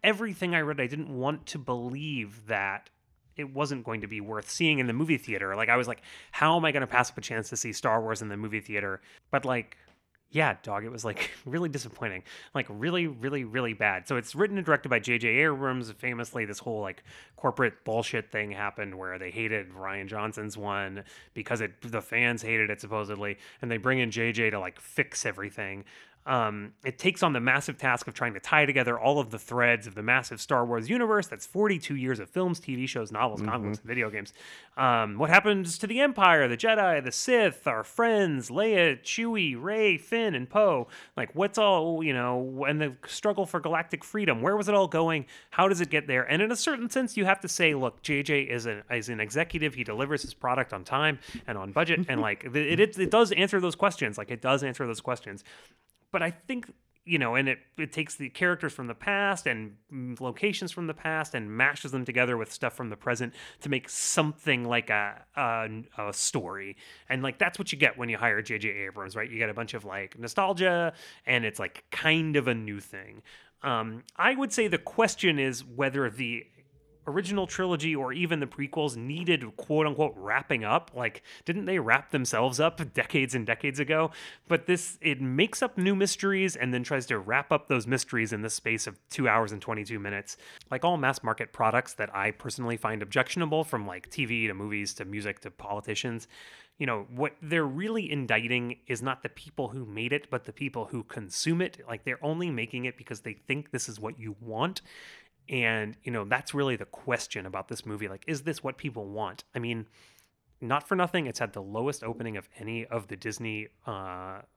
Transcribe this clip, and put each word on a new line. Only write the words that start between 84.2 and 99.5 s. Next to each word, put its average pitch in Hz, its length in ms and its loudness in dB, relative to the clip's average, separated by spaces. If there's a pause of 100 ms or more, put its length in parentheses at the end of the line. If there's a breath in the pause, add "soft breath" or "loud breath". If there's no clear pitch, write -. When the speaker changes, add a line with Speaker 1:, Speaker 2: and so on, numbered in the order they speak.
Speaker 1:
But 165 200 2
this, 175 340 0
it 139 180 0
makes 135 440 2
up 247 120 -2
new 196 200 2
mysteries 190 600 0
and 123 160 -2
then 123 120 0
tries 131 240 -2
to 117 100 0
wrap 113 340 0
up 151 160 2
those 117 200 0
mysteries 120 440 0
in 104 120 -4
the 110 60 -4
space 113 360 -2
of 104 140 -12 (100)
two 131 180 0
hours 110 240 4
and 104 80 -8
twenty-two 107 380 -6
minutes. 101 400 -8 (320 loud breath)
Like 131 160 0
all 175 120 4
mass 135 260 2
market 110 280 -2
products 113 440 2
that 104 200 -4
I 98 140 0
personally 117 480 -4
find 110 240 -2
objectionable, 156 640 0
from, 113 240 -4
like, 90 240 -12
T 139 140 -2
V 113 200 0
to 104 80 0
movies 101 420 -6
to 98 100 -10
music 101 340 -6
to 104 100 -14
politicians, 107 800 -6 (500 loud breath)
you 147 80 -4
know, 113 240 -2
what 135 320 -2
they're 160 240 0
really 185 460 -4
indicting 120 760 0
is 117 160 -4
not 131 220 -4
the - 60 -6
people - 400 -8